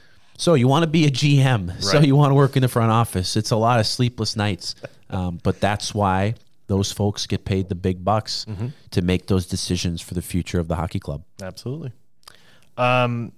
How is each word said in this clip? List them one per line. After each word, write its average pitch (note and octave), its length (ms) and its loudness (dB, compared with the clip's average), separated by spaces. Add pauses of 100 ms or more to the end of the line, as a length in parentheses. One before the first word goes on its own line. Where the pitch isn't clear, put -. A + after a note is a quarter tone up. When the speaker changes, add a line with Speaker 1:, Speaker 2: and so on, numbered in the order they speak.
(380)
Speaker 1:
So F3 180 2
you B2 120 4
wanna D#3 200 4
be D#3 180 4
a C#3+ 60 4
G C#3+ 300 4
M. A2+ 380 2
So G2+ 200 2
Speaker 2:
Right. D3+ 80 6
Speaker 1:
you C3+ 80 6
wanna C#3+ 200 6
work C#3 200 4
in C3+ 60 2
the B2+ 60 2
front A2+ 240 2
office. A2 460 0
It's G#2+ 140 -2
a B2 40 2
lot A2+ 240 2
of G#2+ 80 2
sleepless A#2+ 480 -2
nights, G#2 400 -4 (180)
Speaker 2:
<laughs> - 160 -20
Speaker 1:
um, F2+ 340 -6
but F#2+ 160 0
that's G#2 340 -2
why G2+ 420 0 (320)
those G2 240 0
folks - 360 -4
get - 180 -4
paid F#2+ 240 -2
the F#2+ 60 -4
big F#2 300 -4
bucks G#2+ 440 -2
Speaker 2:
Mm-hmm. G#2+ 180 -8 (240)
Speaker 1:
to G2 100 -2
make F2+ 260 0
those F#2+ 200 0
decisions F2 540 -4
for - 120 -14
the F2 80 -6
future - 380 -4
of D#2+ 100 -4
the E2+ 60 -2
hockey E2+ 240 -6
club. D2 240 -10 (180)
Speaker 2:
Absolutely. A#2+ 500 -12 (840)
Um, B2 600 0